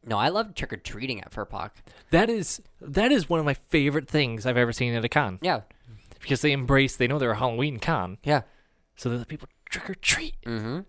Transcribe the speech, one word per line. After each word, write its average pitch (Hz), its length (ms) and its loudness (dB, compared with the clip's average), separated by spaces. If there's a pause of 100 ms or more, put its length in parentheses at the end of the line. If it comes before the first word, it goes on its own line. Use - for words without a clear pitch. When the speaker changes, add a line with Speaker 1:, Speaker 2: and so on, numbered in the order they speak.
Speaker 1:
no, 107 120 -2
I 113 100 2
love 202 260 -2
trick-or-treating 110 680 -8
at - 100 -18
Furpok. 101 380 -8 (400)
Speaker 2:
That 196 200 4
is, 220 320 -2 (200)
that 202 320 2
is 208 160 2
one 170 100 2
of 151 60 -2
my 143 80 2
favorite 147 560 0
things 120 360 0
I've 123 120 2
ever 120 160 4
seen 120 220 0
at 117 100 -2
a 120 40 0
con. 104 320 0
Speaker 1:
Yeah. 156 200 0 (580)
Speaker 2:
Because - 220 0
they 151 100 4
embrace, 135 460 4
they 123 100 2
know 143 120 0
they're 120 120 2
a 107 60 0
Halloween 123 420 0
con. 98 440 -2
Speaker 1:
Yeah. 143 180 2 (560)
Speaker 2:
So - 120 -6
that 120 100 -2
the 117 60 -10
people - 220 -12 (220)
trick - 200 -6
or 190 60 -8
treat. - 400 0 (100)
Speaker 1:
Mm-hmm. 117 440 -6